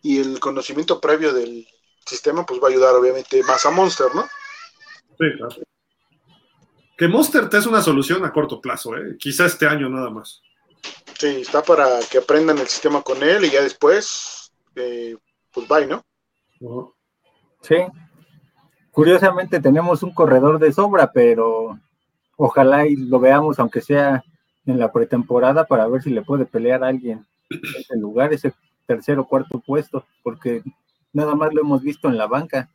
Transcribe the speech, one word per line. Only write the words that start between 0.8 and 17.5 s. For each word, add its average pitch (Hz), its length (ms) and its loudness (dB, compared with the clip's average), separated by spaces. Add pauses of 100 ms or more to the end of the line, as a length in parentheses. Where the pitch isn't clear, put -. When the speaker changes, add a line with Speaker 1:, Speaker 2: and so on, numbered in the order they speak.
Speaker 1:
previo 151 320 0
del 120 340 -6 (380)
sistema, 151 420 -4
pues 123 160 -6
va 135 60 4
a - 20 4
ayudar 131 240 4
obviamente 127 480 2
más 127 240 0
a 147 40 4
Monster, 175 440 0
¿no? 190 80 -2 (960)
Speaker 2:
Sí, 165 80 0 (100)
claro. 117 200 -14 (1400)
Que 170 120 2
Monster 247 420 2
te 208 80 2
es 208 80 0
una 220 160 2
solución 156 420 0
a 147 80 -6
corto 139 260 -2
plazo, 117 380 -10
¿eh? - 220 -12
Quizá 143 260 -2
este 175 220 0
año 147 240 -2
nada 131 180 -6
más. 107 320 -16 (760)
Speaker 1:
Sí, 143 240 -4
está 147 200 -2
para 139 360 4 (120)
que 127 80 2
aprendan 151 380 2
el 131 120 -4
sistema 147 340 -2
con 135 200 -6
él 185 220 2
y 151 60 2
ya 139 120 2
después, - 880 -2 (260)
eh, 120 380 -8 (380)
pues 117 160 -10
bye, 147 180 2
¿no? 165 160 -8 (580)
Speaker 2:
Ujú. 123 340 -14 (680)